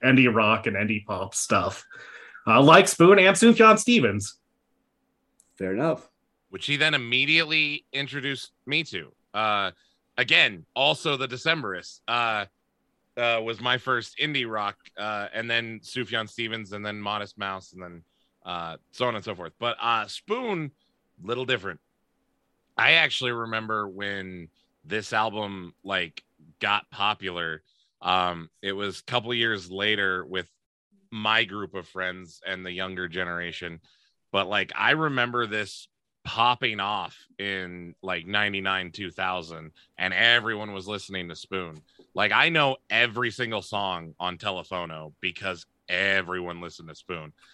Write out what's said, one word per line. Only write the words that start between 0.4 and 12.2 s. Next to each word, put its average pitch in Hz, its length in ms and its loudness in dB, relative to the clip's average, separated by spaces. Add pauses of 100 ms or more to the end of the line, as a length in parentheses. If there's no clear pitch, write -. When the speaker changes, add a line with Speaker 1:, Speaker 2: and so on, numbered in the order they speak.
Speaker 1:
and 101 80 -2
indie 104 280 -2
pop 95 300 -6
stuff. 98 500 0 (600)
Uh, 117 160 8
like 165 280 10
Spoon 190 320 10
and 185 160 8
Sufjan 226 420 10
Stevens. 110 600 2 (1160)
Speaker 2:
Fair 95 160 -4
enough. 147 360 -2 (420)
Speaker 3:
Which - 160 -8
he 147 100 0
then 151 180 2
immediately 147 1000 0
introduced 139 580 -6 (160)
me 151 180 -2
to. 82 280 -10 (200)
Uh, 104 380 0 (480)
again, 123 560 2
also 147 420 0
The 131 120 -4
Decemberists, 123 800 -4
uh, 113 380 0 (680)